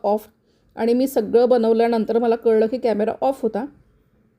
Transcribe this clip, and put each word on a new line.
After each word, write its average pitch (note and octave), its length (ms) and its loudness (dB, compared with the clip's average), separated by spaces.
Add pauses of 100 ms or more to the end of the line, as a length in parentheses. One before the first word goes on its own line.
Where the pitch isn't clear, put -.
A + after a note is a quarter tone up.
ऑफ, G#3 220 -2 (500)
आणि A#3 180 0
मी B3+ 120 0
सगळं A#3+ 420 2
बनवल्यानंतर A3+ 680 2
मला A#3 180 0
कळलं A3 300 2
की A#3+ 120 -4
कॅमेरा A3 420 -2
ऑफ C4+ 220 -2
होता, A3 240 -4 (720)